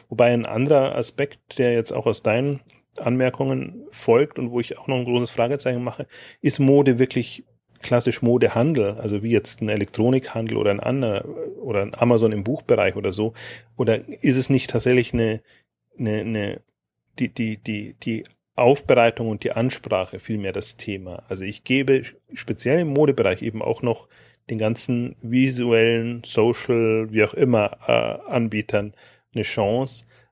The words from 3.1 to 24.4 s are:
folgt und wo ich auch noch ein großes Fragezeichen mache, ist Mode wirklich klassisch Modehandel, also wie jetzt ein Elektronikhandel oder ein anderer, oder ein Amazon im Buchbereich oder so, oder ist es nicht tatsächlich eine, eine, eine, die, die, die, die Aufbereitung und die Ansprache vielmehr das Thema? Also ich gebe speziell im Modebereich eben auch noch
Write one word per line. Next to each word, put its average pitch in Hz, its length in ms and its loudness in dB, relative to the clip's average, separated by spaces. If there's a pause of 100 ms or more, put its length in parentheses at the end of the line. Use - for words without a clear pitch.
folgt 127 460 2
und 120 140 -4
wo 120 80 -2
ich - 180 -6
auch - 100 -18
noch 135 100 -2
ein 123 80 -4
großes 120 260 0
Fragezeichen 123 500 -2
mache, 123 260 -10 (340)
ist 147 180 2
Mode 135 400 6
wirklich - 460 -2 (360)
klassisch 120 400 0
Modehandel, 117 720 2
also 104 320 -4
wie 113 80 -4
jetzt - 300 0
ein 107 80 -2
Elektronikhandel 113 880 -2
oder 104 140 2
ein 101 80 -2
anderer, 120 460 -2 (360)
oder 104 200 -2
ein 104 120 -6
Amazon 117 380 4
im 104 120 -4
Buchbereich 104 520 0
oder 101 160 -2
so, 107 220 -2 (440)
oder 110 300 0 (160)
ist 131 140 4
es 127 120 2
nicht 135 200 0
tatsächlich 123 440 2
eine, 113 280 -2 (560)
eine, 107 220 -2
eine, 104 420 -6 (580)
die, 123 80 0
die, 110 300 -6
die, 104 380 -8
die 113 280 -6 (320)
Aufbereitung 120 720 4
und 107 160 -4
die - 80 -2
Ansprache 104 680 -4
vielmehr 101 340 -6
das - 240 -8
Thema? 92 500 -10
Also 95 160 -8
ich 101 220 -10
gebe 135 380 2 (280)
speziell - 480 -2
im 151 140 -2
Modebereich 107 480 2
eben 110 200 -6
auch - 200 -4
noch 120 260 -2 (420)